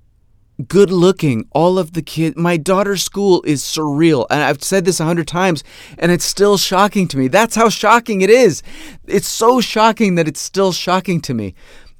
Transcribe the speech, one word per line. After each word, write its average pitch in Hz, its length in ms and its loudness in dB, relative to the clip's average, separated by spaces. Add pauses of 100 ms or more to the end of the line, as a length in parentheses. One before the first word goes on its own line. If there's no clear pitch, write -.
(680)
good 190 240 4
looking 170 640 0
all 180 260 2
of 170 140 -4
the 165 100 -6
kids, 160 340 -6
my 175 200 0
daughter's 190 480 -2
school 196 420 0
is 143 160 -2
surreal. 151 680 0
And 147 140 0
I've 143 220 -2
said 190 200 -2
this 185 140 0
a 165 60 -2
hundred 160 240 -2
times 175 340 -2 (380)
and 170 100 2
it's 175 140 0
still 202 340 2
shocking 190 480 0
to 139 100 -8
me. 131 120 0
That's 214 260 0
how 226 140 2
shocking 220 540 0
it 190 80 2
is. 226 340 4 (420)
It's - 220 -2
so 247 320 2
shocking 214 560 0
that 165 100 0
it's 151 140 -6
still 190 320 -2
shocking 185 480 -2
to - 120 -8
me. 104 220 -6 (460)